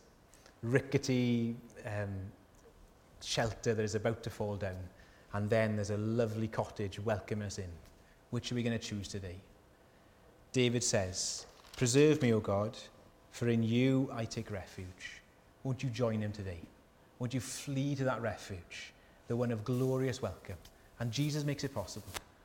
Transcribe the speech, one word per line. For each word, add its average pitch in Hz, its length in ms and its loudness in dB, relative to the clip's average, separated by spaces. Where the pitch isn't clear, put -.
rickety, 120 920 2
um, 101 460 -4
shelter 117 520 0
that 107 100 0
is 107 120 0
about 107 280 0
to 113 60 -4
fall 104 260 -4
down, 95 220 -4
and 104 160 0
then 110 260 4
there's 104 140 -2
a 104 80 0
lovely 110 500 0
cottage 107 520 -4
welcoming 104 480 -2
us 98 100 -8
in. 90 140 -8
Which 120 200 -2
are 123 40 -2
we 120 80 2
gonna 117 140 2
choose 101 300 -6
today? 92 300 -8
David 123 320 4
says, - 600 0
"Preserve 143 440 6
me, 120 120 6
O 110 60 4
God, 104 380 0
for - 160 -2
in 117 160 4
you 131 480 4
I 113 140 -4
take 110 260 -6
refuge." - 720 -10
Won't 131 200 -2
you 135 60 0
join 113 320 2
him 104 100 -2
today? 95 300 -8
Won't 123 140 -4
you 131 60 2
flee 139 560 -2
to 131 80 0
that 123 180 0
refuge, - 720 -6
the 120 80 0
one 120 160 2
of 107 120 -2
glorious 131 580 2
welcome? 95 360 -6
And 120 120 -2
Jesus 147 320 2
makes 143 200 -2
it 139 100 -2
possible, 104 380 -6